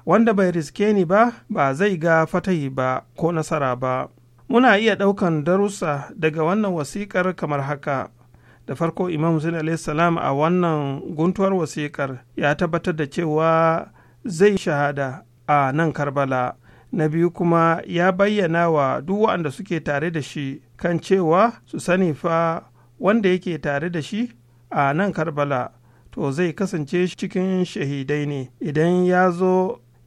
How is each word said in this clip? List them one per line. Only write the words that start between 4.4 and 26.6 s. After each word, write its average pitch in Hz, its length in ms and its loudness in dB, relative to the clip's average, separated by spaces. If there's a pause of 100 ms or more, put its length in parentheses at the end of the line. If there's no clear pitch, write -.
Muna 233 300 6
iya 220 160 2
ɗaukan 190 500 2
darussa 175 720 -2
daga 160 280 -2
wannan 196 260 0
wasiƙar 185 640 -4
kamar 147 280 -4
haka. 139 480 -6 (560)
Da 143 80 -6
farko 170 340 -2
Imam 165 260 0
Hussein 160 200 -2
alayhi 160 240 -2
salam 165 400 0
a 139 160 -2
wannan 156 800 0
guntuwar 190 400 0
wasiƙar 147 640 -4 (180)
ya 147 180 0
tabbatar 170 420 -2
da 156 100 -2
cewa 160 840 0 (340)
zai 196 340 4
shahada 143 640 -2 (240)
a 143 260 4
nan 156 200 0
Karbala. 135 640 -2 (360)
Na 156 160 0
biyu 165 220 2
kuma 165 560 2
ya 175 240 2
bayyana 180 600 2
wa 135 300 2
duk 190 200 -4
waɗanda 180 320 0
suke 165 320 -6
tare 147 260 -2
da 165 100 -4
shi 139 420 -8 (140)
kan 170 220 -2
cewa 190 540 2 (120)
su - 140 -12
sani 180 340 2
fa 165 520 -2 (340)
wanda 208 300 2
yake 180 340 -2
tare 147 260 -2
da 175 140 -4
shi 233 300 -6 (400)
a 139 200 2
nan 190 200 0
Karbala 143 580 -2 (400)
to 139 220 -4
zai 165 200 -2
kasance 180 540 -2 (100)